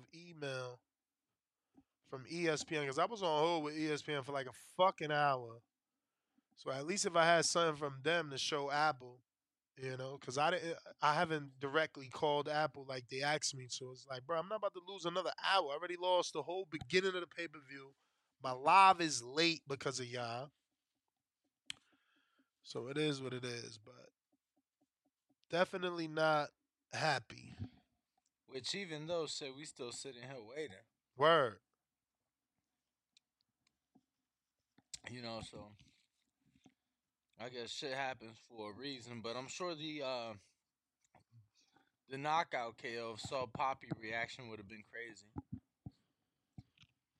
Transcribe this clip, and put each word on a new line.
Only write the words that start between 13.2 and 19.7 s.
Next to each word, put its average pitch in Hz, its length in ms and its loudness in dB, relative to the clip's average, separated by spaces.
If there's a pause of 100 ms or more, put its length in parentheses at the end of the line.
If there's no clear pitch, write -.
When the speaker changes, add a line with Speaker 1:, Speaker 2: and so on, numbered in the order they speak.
Speaker 1:
asked 147 320 0
me 127 140 -10
to. 127 240 -8
It's 127 160 -18
like, 127 180 -8
bro, 160 140 0
I'm 175 80 -4
not 208 80 -6
about 202 200 -2
to 180 120 -10
lose 190 180 -8
another 170 280 0 (100)
hour. 175 280 6
I 143 40 -2
already 175 220 -4
lost 180 340 4
the 151 120 -2
whole 180 220 -4
beginning 180 500 0
of 180 60 -2
the 170 60 -8
pay-per-view. 139 680 -12 (480)
My 131 100 0
live 175 500 10
is 143 200 2
late 156 460 2
because 135 320 -2